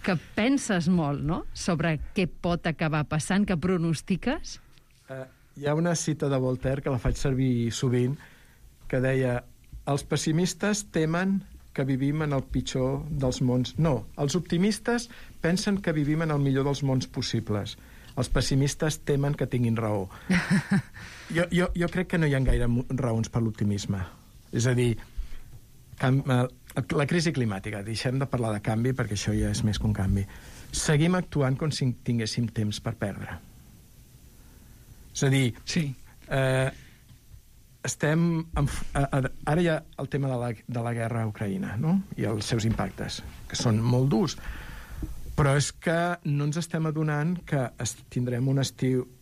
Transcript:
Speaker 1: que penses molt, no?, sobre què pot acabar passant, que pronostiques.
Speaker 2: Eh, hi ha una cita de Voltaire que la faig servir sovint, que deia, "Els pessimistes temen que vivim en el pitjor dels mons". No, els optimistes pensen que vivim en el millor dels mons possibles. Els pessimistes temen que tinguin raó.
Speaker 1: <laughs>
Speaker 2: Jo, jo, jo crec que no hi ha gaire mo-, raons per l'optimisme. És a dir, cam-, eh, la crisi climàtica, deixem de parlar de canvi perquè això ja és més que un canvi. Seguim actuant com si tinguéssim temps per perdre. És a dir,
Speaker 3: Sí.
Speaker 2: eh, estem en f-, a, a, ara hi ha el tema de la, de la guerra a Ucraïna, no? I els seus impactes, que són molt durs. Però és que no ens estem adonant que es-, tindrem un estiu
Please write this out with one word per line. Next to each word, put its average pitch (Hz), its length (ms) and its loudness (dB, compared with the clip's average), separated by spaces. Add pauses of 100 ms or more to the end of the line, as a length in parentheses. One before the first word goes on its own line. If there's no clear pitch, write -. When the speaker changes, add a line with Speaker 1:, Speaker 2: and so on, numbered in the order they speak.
Speaker 1:
que 190 120 2 (200)
penses 214 580 2
molt, 143 320 2
no?, 180 280 -2
sobre 165 420 0 (180)
què 185 160 2
pot 170 400 -2
acabar 151 400 0
passant, 190 400 0
que 185 80 2
pronostiques. 175 1000 0 (500)
Speaker 2:
Eh, 131 140 -10 (340)
hi 139 80 -6
ha 143 80 4
una 165 220 2
cita 151 340 0
de 139 80 2
Voltaire 131 460 0
que 143 100 0
la 123 80 0
faig 127 160 2
servir 127 560 2
sovint, 123 400 2 (760)
que 131 140 0
deia, 127 380 2 (480)
"Els 139 180 0
pessimistes 175 840 0
temen 175 480 2 (340)
que 147 100 0
vivim 139 380 2
en 147 160 0
el 131 60 -2
pitjor 135 680 -2
dels 135 320 0
mons". 127 380 2
No, 156 260 2 (120)
els 143 200 -2
optimistes 208 720 0 (320)
pensen 190 400 2
que 170 140 0
vivim 151 260 2
en 156 140 0
el 143 100 2
millor 135 240 4
dels 139 140 -2
mons 131 240 2
possibles. 107 680 -2 (380)
Els 127 140 -2
pessimistes 143 720 2
temen 143 320 0
que 139 140 -2
tinguin 117 300 2
raó. 104 320 -2 (200)
Speaker 1:
<laughs> 185 80 4 (880)
Speaker 2:
Jo, 170 240 0
jo, 175 240 4
jo 170 160 0
crec 175 180 -2
que 185 100 0
no 160 100 4
hi 143 80 2
ha 135 40 2
gaire 120 300 4
mo-, 120 180 2
raons 120 400 0
per 120 160 0
l'optimisme. 101 560 0 (540)
És 117 120 2
a 127 80 4
dir, 120 200 4 (1040)
cam-, 135 260 4
eh, 123 220 4 (480)
la 151 120 2
crisi 160 300 2
climàtica, 107 480 -2
deixem 113 340 -2
de 139 120 0
parlar 117 240 0
de 104 100 -2
canvi 117 320 2
perquè 101 220 -2
això 104 180 0
ja 107 160 2
és 104 140 -2
més 104 120 2
que 110 120 0
un 104 80 2
canvi. 98 260 2 (460)
Seguim 165 480 2
actuant 139 420 0
com 160 100 -2
si 131 200 0 (100)
tinguéssim 117 480 -2
temps 107 320 -2
per 110 160 -4
perdre. 98 440 -6 (1700)
És - 140 -2
a 139 60 4
dir, 131 240 4 (100)
Speaker 3:
Sí. - 200 0 (460)
Speaker 2:
eh, 131 420 2 (1120)
estem 160 600 2 (100)
en 147 120 0
f-, - 260 -4
a, 143 100 2
a, 139 180 0 (240)
ara 156 160 2
hi 170 60 4
ha 160 100 2 (200)
el - 120 -6
tema 139 200 -2
de 127 80 0
la, 120 160 -2
de 120 300 -6
la 117 100 -2
guerra 113 300 -2
a 110 40 0
Ucraïna, 98 500 -4
no? 165 240 2 (140)
I - 100 -2
els 104 200 -2
seus 113 200 0
impactes, 104 560 -2 (260)
que - 80 -10
són 110 260 2
molt 123 280 4
durs. 170 280 2 (960)
Però 139 200 4
és 143 160 2
que 175 500 0
no 147 260 0
ens 151 100 0
estem 160 300 -2
adonant 151 480 0 (100)
que 131 220 0 (120)
es-, - 180 -6 (120)
tindrem 123 380 0
un 135 120 4
estiu 127 460 0 (160)